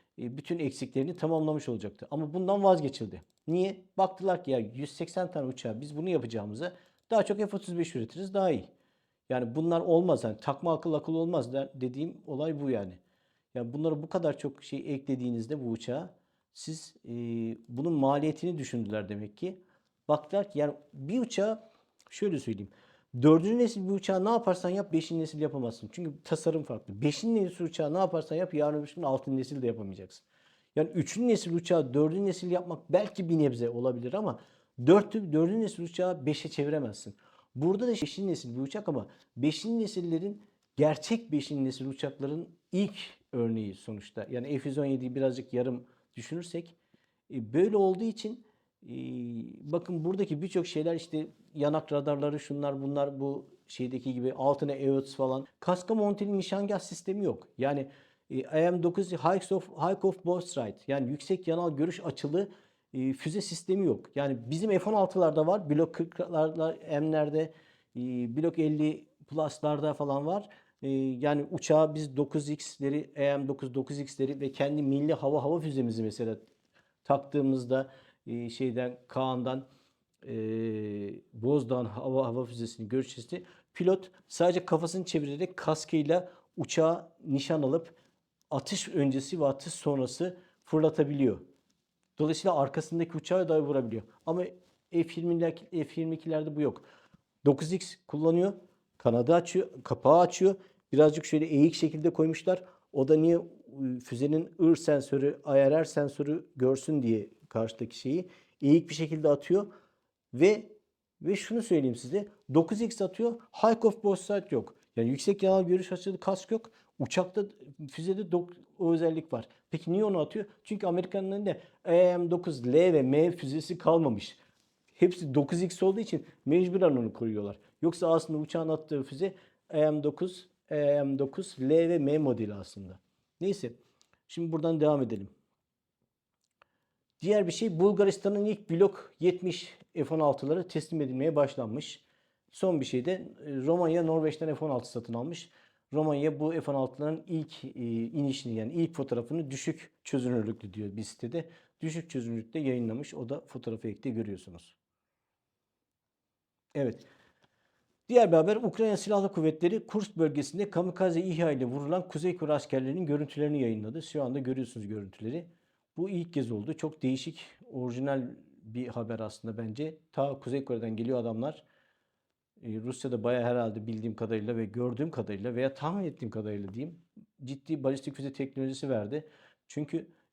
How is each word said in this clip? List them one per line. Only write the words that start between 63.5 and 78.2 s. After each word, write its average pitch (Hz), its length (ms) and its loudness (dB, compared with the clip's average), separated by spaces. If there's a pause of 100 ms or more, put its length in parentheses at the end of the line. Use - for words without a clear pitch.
yok. 123 300 0
Yani 139 300 0
bizim 180 340 0
F 208 100 0
on 220 40 2
altılarda 175 540 4
var, 180 220 0
Blok 160 240 2
kırklarda, 160 840 -2 (240)
M'lerde, 156 520 0 (420)
e, 123 60 -8 (340)
Blok 165 240 0
elli 151 460 0 (220)
plus'larda 151 680 0
falan 143 320 -2
var. 196 240 -2 (320)
E, 135 160 -4
yani 135 540 0
uçağa 156 440 4
biz 147 220 -6
dokuz 143 320 -2
X'leri, 147 640 -4
E 143 220 2
M 139 100 -4
dokuz, 135 260 -6
dokuz 139 260 -4
X'leri 139 400 -4
ve 139 120 -4
kendi 147 320 0
milli 143 300 2
hava 139 300 0
hava 160 160 0
füzemizi 127 440 -2
mesela 110 340 -4 (640)
taktığımızda, 135 840 0 (380)